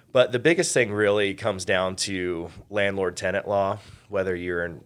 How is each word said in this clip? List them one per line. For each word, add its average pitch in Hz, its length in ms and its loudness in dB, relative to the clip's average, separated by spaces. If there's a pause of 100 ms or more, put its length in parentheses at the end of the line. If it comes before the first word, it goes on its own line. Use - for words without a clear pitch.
(100)
But 123 220 4
the 123 60 0
biggest 165 340 2
thing 120 180 4
really 104 440 2
comes 95 320 -4
down 92 300 0
to 90 520 -4 (220)
landlord 98 460 -2
tenant 95 300 -2
law, 101 320 0 (300)
whether 95 260 -2
you're 87 300 -4
an, 85 220 -10